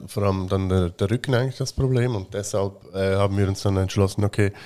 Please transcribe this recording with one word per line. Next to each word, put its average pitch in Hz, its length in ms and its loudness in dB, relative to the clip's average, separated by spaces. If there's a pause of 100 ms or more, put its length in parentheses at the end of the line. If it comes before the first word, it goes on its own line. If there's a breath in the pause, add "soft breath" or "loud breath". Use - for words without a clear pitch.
vor 101 160 -4
allem 95 240 0
dann 95 220 0
der, 92 200 2
der 98 200 -2
Rücken 127 240 0
eigentlich 127 240 0
das 139 160 -6
Problem 123 420 0
und 95 200 -8
deshalb, 98 580 -4
äh, 95 220 0
haben 98 220 2
wir 98 100 4
uns 95 140 -2
dann 98 160 2
entschlossen, 95 460 2
okay, 101 300 0 (120 loud breath)